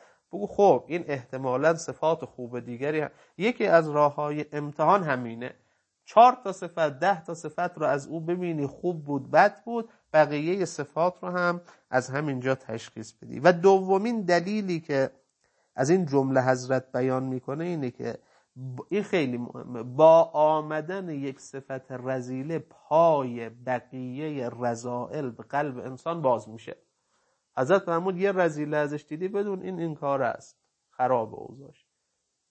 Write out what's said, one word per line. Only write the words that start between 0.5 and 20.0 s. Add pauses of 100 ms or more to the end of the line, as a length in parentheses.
این
احتمالاً
صفات
خوب
دیگری
هم.» (280)
یکی
از
راه‌های
امتحان
همینه. (520)
چهار
تا
صفت،
ده
تا
صفت
رو
از
او
ببینی،
خوب
بود،
بد
بود، (240)
بقیهٔ
صفات
رو
هم (280)
از
همینجا
تشخیص
بدی.
و
دومین
دلیلی
که (680)
از
این
جمله
حضرت
بیان
می‌کنه
اینه
که (380)
ب-،
این
خیلی
مهمه،
با